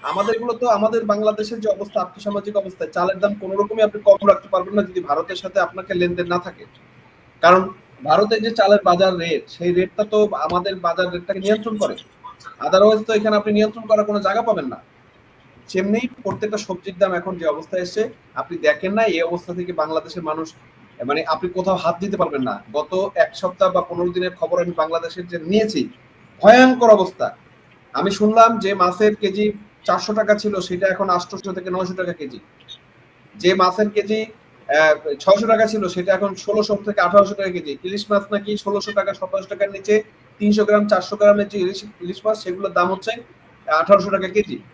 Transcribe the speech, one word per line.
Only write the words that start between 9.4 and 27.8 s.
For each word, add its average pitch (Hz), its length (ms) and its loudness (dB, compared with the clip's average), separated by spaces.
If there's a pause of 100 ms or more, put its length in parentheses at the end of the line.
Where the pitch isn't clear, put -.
সেই 175 220 -2
রেটটা 185 340 -2
তো 214 60 2 (280)
আমাদের 175 280 -2 (120)
বাজার 175 280 0
রেটটাকে 190 320 -8
নিয়ন্ত্রণ 214 360 0
করে, - 140 -2 (680)
otherwise 214 420 4
তো 226 100 -4
এখানে 214 220 0
আপনি 208 180 -2
নিয়ন্ত্রণ 220 320 -2
করার 214 200 4
কোনো 208 160 -2
জায়গা 202 240 0
পাবেন 165 240 -2
না। - 60 -14 (920)
সেমনি 202 300 0 (220)
প্রত্যেকটা 208 420 -6
সবজির 180 360 -10
দাম 190 180 2
এখন 185 220 -8
যে 165 120 -6
অবস্থায় 180 320 -6
এসছে, 214 160 -6 (400)
আপনি 170 140 -10 (100)
দেখেন 190 320 2
না 226 60 2 (100)
এই 165 160 -2
অবস্থা 175 300 -8
থেকে 180 120 -8 (100)
বাংলাদেশের 160 480 -6
মানুষ, 160 180 -6 (640)
মানে, 151 120 0 (120)
আপনি 180 140 -4 (100)
কোথাও 185 260 -2
হাত 165 200 0
দিতে 196 180 -6
পারবেন 147 280 -2
না। 101 60 -6 (220)
গত 151 140 -6 (320)
এক - 80 0 (100)
সপ্তাহ 185 340 0
বা 175 140 2
পনেরো 175 260 -4
দিনের 180 240 -4
খবর 165 240 -2
আমি 175 180 -4
বাংলাদেশের 165 500 -4
যে 170 60 -8 (140)
নিয়েছি, 208 300 0 (600)
ভয়ঙ্কর 240 560 8
অবস্থা। 151 300 -2 (680)